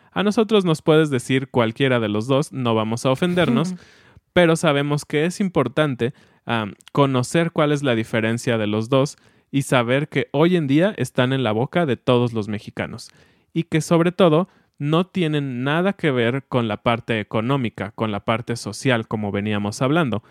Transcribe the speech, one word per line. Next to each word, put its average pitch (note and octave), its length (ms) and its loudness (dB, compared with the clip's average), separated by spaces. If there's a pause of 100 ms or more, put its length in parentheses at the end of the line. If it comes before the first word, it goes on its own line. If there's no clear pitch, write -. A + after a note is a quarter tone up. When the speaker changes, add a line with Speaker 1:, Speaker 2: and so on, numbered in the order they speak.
(120)
Speaker 1:
A F3+ 120 -2
nosotros G#3 420 2
nos D#3+ 160 0
puedes D#3 280 4
decir C3 400 -2
cualquiera B2 500 2
de G#2+ 100 0
los G#2+ 180 -2
dos, C#3 240 0
no B2 240 0
vamos A2 300 -2
a C3 60 4
ofendernos, F3 600 0
Speaker 2:
Ujú. F3+ 100 -10 (520)
Speaker 1:
pero E3+ 220 4
sabemos D3 500 0
que D3+ 200 -2
es F3+ 140 -4
importante, D3+ 760 -2 (320)
am, A2 280 -4 (180)
conocer C#3 600 2
cuál D3 200 2
es C#3+ 100 -2
la C3 140 0
diferencia A2+ 640 -2
de G#2+ 100 -2
los A2 220 -2
dos C3+ 280 2 (340)
y C#3 120 0
saber C3 440 0
que - 240 -4
hoy E3+ 240 2
en D#3 120 0
día E3 300 2
están C3 360 -2
en C3 100 -2
la A2 80 0
boca C#3 340 0
de A#2+ 120 -2
todos B2 360 0
los G#2+ 140 -4
mexicanos G#2 640 -10 (420)
y E3 100 -2
que D#3 180 -2
sobre E3+ 300 2
todo F3 360 4 (320)
no D#3 260 0
tienen D3 580 -4
nada E3+ 300 0
que E3 160 -4
ver B2+ 380 0
con A#2+ 200 0
la G#2 100 -2
parte A#2 420 -2
económica, A2+ 720 -4
con A2 200 -4
la G2+ 100 -4
parte A#2 340 -2
social, A2+ 520 -2
como G#2+ 240 -4
veníamos G#2 500 -4
hablando. C3+ 500 0